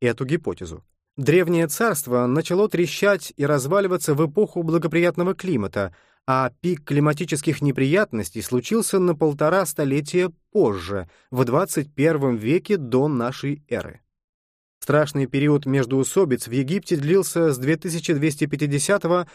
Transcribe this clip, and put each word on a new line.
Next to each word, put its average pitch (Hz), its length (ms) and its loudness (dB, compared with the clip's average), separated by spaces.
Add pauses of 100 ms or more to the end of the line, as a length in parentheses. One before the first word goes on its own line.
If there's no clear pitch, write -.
эту 120 240 0
гипотезу. 92 580 -6 (320)
Древнее 165 520 2
царство 135 580 0
начало 160 420 0
трещать 180 720 0
и 143 80 0
разваливаться 160 680 0
в 156 120 2
эпоху 180 360 -2
благоприятного 170 720 0
климата, 104 600 -2 (300)
а 131 260 0 (100)
пик 175 240 -4
климатических 147 760 0
неприятностей 135 800 0
случился 196 560 0
на 180 160 2
полтора 156 540 2
столетия 151 640 -2 (200)
позже, 98 560 0 (220)
в 127 160 2
двадцать 147 480 -2
первом 135 440 2
веке 156 400 0
до 131 300 0
нашей 135 600 -4
эры. 90 320 -6 (800)
Страшный 147 480 0
период 143 380 2
междоусобиц 135 840 0
в 113 40 -10
Египте 143 460 -2
длился 165 560 2
с 127 60 -4
две 147 180 0
тысячи 165 360 -4
двести 147 340 0
пятидесятого 151 880 0